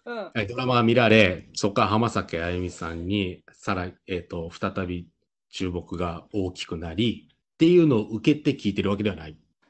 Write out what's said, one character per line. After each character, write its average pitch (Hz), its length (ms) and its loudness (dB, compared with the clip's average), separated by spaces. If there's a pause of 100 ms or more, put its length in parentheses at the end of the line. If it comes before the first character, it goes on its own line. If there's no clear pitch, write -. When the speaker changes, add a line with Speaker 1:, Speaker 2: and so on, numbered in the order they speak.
Speaker 1:
う 240 80 -10
ん。 214 220 -10
Speaker 2:
え、 107 120 -2
ド 117 100 -10
ラ 127 100 -2
マ 123 80 2
が 120 80 4
見 113 120 4
ら 117 140 6
れ、 101 460 6
そ - 140 0
っ 101 40 -6
か 120 100 2
ら 98 60 2
浜 113 220 2
崎 92 280 -4
あ 85 120 -4
ゆ 90 100 -4
み 90 100 -4
さ 85 240 -10
ん 85 120 -8
に、 95 360 -4 (100)
さ - 220 -6
ら-、 90 160 -6 (160)
え 92 120 -4
っ 85 40 -10
と、 85 280 -10
再 98 220 -6 (140)
び 90 200 -8 (440)
注 92 200 -6
目 87 260 -8
が 82 360 -6
大 92 200 -2
き - 120 -12
く 87 120 -8
な 82 180 -8
り、 107 360 -2
っ - 280 -20
て 165 80 6
い 175 120 8
う 165 80 8
の 127 120 4
を 104 100 -2
受 113 260 2
け 143 60 -8
て - 180 0
聞 104 120 -2
い 98 40 0
て 101 80 0
る 98 80 0
わ 101 60 -2
け 104 60 -2
で 104 80 0
は 90 60 -6
な 80 120 -14
い？ 78 80 -16 (340)